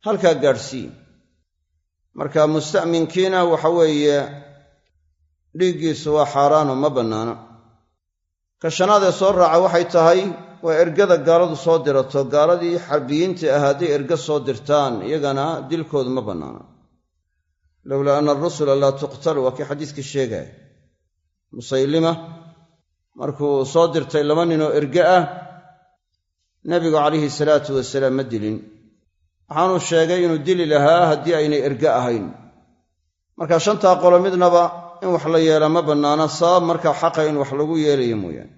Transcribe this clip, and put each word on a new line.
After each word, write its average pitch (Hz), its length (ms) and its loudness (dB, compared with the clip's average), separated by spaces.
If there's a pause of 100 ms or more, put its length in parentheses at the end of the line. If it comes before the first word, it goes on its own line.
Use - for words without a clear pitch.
Halkaa 180 300 2
gaadhsii. 127 520 -2 (1300)
Marka 147 320 0
musta'minkiina 170 960 0
waxa 160 260 0
weeye 151 480 2 (1400)
dhiiggiisu 160 580 -4
waa 151 120 4
xaaraano, 143 500 2
ma 143 140 0
bannaana. 113 440 -4 (1300)
Ka 160 60 -2
shanaad 196 340 2
ee 180 80 4
soo 196 220 0
raaca 170 260 4
waxay 175 260 2
tahay, 170 360 4 (400)
waa 165 180 0
ergada 175 380 4
gaaladu 165 380 2
soo 165 240 0
dirato. 135 460 0
Gaaladii 170 540 0
xarbiyiinta 156 760 -4
ah 147 60 2
hadday 143 320 0
ergo 143 260 -2
soo 151 220 -4
dirtaan, 135 600 -2
iyagana 139 440 -4 (220)
dilkoodu 143 420 -4
ma 131 120 -4
bannaana. 78 400 -12 (1200)
"Lowlaa 139 340 0
anna 147 120 0
ar-rusula 147 440 -2
laa 139 160 2
tuqtal," 147 480 -6
waa 127 120 0
kii 139 140 -10
xadiiskii 143 380 -10
sheegaya. 117 440 -6 (1040)
Musaylima 139 580 0 (1040)
markuu 143 480 -4
soo 165 220 2
dirtay 147 360 -2
laba 156 220 0
nin 160 160 0
oo 151 100 0
ergo 147 320 0
ah, 175 200 4 (1400)
Nebigu 160 320 0
calayhi 151 320 0
salaatu 147 460 0
wasalaam 131 400 -2
ma 135 80 -2
dilin. 107 340 -6 (920)
Waxaanuu 175 280 0
sheegay 165 440 0
inuu 165 140 0
dili 170 280 -2
lahaa 151 420 4
haddii 156 280 0
aynay 151 280 0
ergo 143 260 0
ahayn. 117 360 -2 (1120)
Marka 165 220 -2
shantaa 185 360 2
qolo 175 240 6
midnaba 180 440 4 (380)
in 190 80 -4
wax 156 160 -2
la 160 140 2
yeela 156 300 4
ma 165 120 2
bannaana, 147 460 0
sabab 170 360 2
markaa 165 300 0
xaqa 165 340 -2
in 151 100 -2
wax 135 140 -4
lagu 151 260 -4
yeelayo 135 400 0
mooyaane. 85 400 -10